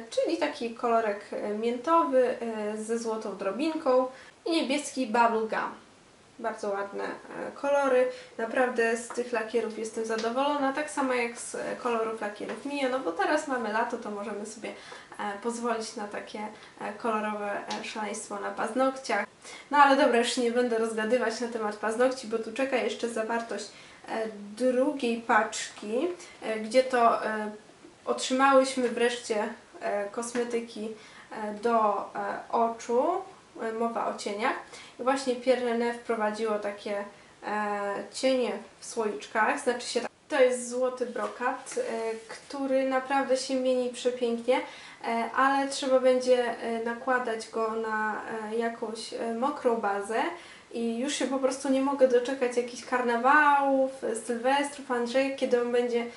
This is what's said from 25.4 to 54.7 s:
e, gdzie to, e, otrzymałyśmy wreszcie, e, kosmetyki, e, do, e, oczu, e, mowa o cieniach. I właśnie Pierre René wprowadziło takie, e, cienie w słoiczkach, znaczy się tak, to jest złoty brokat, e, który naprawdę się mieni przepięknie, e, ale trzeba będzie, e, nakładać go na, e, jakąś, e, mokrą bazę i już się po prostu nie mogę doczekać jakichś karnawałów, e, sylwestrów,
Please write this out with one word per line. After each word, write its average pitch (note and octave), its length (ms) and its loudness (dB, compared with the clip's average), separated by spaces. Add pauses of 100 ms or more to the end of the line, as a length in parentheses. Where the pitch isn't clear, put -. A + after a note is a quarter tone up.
e, A3 180 -4
gdzie A3 240 4
to, A#3+ 420 4
e, G#3+ 260 -2 (540)
otrzymałyśmy C4 840 4
wreszcie, A3+ 640 0 (280)
e, G3+ 280 -2
kosmetyki, A#3 800 -4 (420)
e, G#3+ 220 -6
do, G#3+ 420 4 (200)
e, G3+ 240 -4 (120)
oczu, A#3 560 2 (540)
e, A3+ 120 -4
mowa A3+ 340 -2
o - 100 -4
cieniach. A3 380 -2 (440)
I C4 40 -8
właśnie C4 320 2
Pierre A#3+ 260 4
René A#3+ 320 0
wprowadziło G#3+ 680 0
takie, G3+ 440 -4 (440)
e, G3+ 560 -2 (100)
cienie B3+ 380 2 (280)
w - 60 -18
słoiczkach, A3+ 760 0
znaczy B3 280 -2
się A#3 140 0
tak, A#3+ 100 -6 (180)
to D4 120 4
jest B3 280 6
złoty B3 360 0
brokat, A3 720 -4
e, A3+ 360 -2 (140)
który C4+ 600 0
naprawdę C4 480 2
się C4 180 -2
mieni B3+ 340 2
przepięknie, B3 720 0 (460)
e, A3+ 280 0
ale C4+ 320 4
trzeba C4 320 2
będzie, B3 600 4
e, A3+ 240 -4
nakładać A#3 680 -2
go A3+ 220 -2
na, G#3+ 500 -2 (300)
e, A3 40 -2
jakąś, A#3 580 -4
e, A#3 200 -4
mokrą B3 440 0
bazę G#3 440 -2 (520)
i A#3 260 -2
już C#4+ 140 -2
się C#4+ 120 0
po C4 140 -2
prostu C4+ 300 0
nie C4+ 120 4
mogę C4+ 260 6
doczekać B3 500 2
jakichś - 280 -4
karnawałów, C4+ 1160 4
e, A3+ 120 -2
sylwestrów, C4 760 0